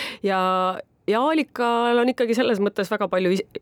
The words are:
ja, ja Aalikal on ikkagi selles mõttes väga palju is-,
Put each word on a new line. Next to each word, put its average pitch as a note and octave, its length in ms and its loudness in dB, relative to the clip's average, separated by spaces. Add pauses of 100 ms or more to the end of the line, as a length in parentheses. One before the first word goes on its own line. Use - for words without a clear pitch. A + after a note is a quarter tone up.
(240)
ja, F#3+ 180 0 (640)
ja G#3+ 160 2
Aalikal A#3+ 800 0
on B3 100 2
ikkagi A#3 240 0
selles A#3+ 240 0
mõttes G3+ 320 -2
väga G#3 160 -2
palju F#3 240 0
is-, G3 120 0 (180)